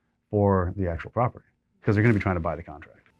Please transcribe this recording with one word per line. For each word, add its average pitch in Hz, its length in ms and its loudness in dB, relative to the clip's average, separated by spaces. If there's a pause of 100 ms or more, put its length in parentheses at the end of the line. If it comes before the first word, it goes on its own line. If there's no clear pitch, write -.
(300)
for 98 480 2
the 95 100 -2
actual 82 240 -6
property, - 340 -4 (360)
'cause 107 140 0
they're 107 80 2
gonna 117 100 6
be 101 60 0
trying 92 160 -2
to 87 60 -4
buy 82 140 -4
the 80 80 -10
contract. - 360 -20 (200)